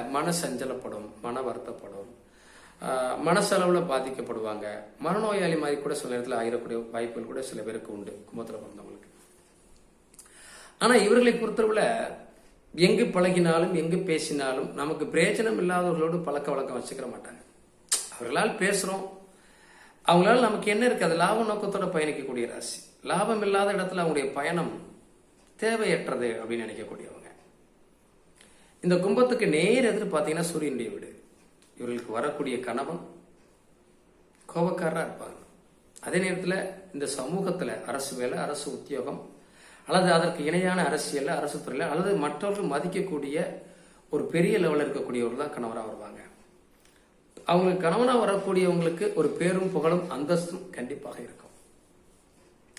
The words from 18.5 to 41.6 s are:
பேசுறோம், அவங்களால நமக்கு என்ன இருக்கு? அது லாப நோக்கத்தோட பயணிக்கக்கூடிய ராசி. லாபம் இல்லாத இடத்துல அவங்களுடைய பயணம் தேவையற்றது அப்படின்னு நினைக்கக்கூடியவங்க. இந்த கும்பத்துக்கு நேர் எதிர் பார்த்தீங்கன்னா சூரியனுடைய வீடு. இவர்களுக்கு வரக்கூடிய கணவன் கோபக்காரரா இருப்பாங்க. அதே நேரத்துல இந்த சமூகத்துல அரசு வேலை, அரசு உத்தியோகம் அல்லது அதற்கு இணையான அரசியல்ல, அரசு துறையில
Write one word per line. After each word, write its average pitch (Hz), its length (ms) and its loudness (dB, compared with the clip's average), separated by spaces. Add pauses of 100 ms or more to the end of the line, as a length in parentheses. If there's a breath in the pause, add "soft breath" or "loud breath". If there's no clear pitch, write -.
பேசுறோம், 190 460 0 (1000 loud breath)
அவங்களால 185 340 8
நமக்கு 208 320 4
என்ன 226 140 4
இருக்கு? 214 200 2
அது 165 100 4
லாப 202 280 4
நோக்கத்தோட 202 420 -2
பயணிக்கக்கூடிய 135 600 -2
ராசி. - 320 -10 (240)
லாபம் 208 380 0
இல்லாத 196 320 2
இடத்துல 180 280 -2
அவங்களுடைய 147 320 0
பயணம் 165 380 -2 (880)
தேவையற்றது 170 720 0
அப்படின்னு 110 340 -4
நினைக்கக்கூடியவங்க. - 640 -12 (1500 soft breath)
இந்த 175 120 4
கும்பத்துக்கு 214 520 4
நேர் 196 380 4
எதிர் 208 280 0
பார்த்தீங்கன்னா 151 260 0
சூரியனுடைய 143 520 -2
வீடு. - 180 -12 (680)
இவர்களுக்கு 120 340 -6
வரக்கூடிய 131 480 -2
கணவன் 139 400 -4 (1500)
கோபக்காரரா 165 540 0
இருப்பாங்க. - 360 -12 (600)
அதே 151 160 -2
நேரத்துல 185 380 0 (380)
இந்த 143 140 -6 (100)
சமூகத்துல 170 640 -4
அரசு 131 320 -6
வேலை, 123 220 -4
அரசு 143 340 -4
உத்தியோகம் 135 500 -6 (640 loud breath)
அல்லது 180 240 4
அதற்கு 165 320 2
இணையான 185 400 2
அரசியல்ல, 143 440 -2
அரசு 147 320 -4
துறையில 139 300 -4